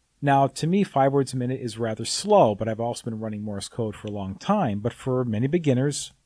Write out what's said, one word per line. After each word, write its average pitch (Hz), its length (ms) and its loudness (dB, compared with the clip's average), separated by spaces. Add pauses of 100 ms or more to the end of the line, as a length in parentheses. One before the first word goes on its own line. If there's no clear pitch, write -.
(220)
Now, 139 240 4
to - 200 -4
me, 190 180 2
five 139 280 2
words 135 220 0
a - 20 -6
minute 127 240 -4
is 110 160 -8
rather 113 300 -4
slow, 185 480 4
but 107 120 -4
I've 110 140 -2
also 117 240 -4
been 113 160 -6
running 107 220 -6
Morse 101 260 -8
code 110 260 -4
for - 140 -10
a 104 40 -6
long 95 240 -6
time. 147 440 0
But 113 140 -4
for 127 280 -2
many 117 260 0
beginners 143 680 0 (120)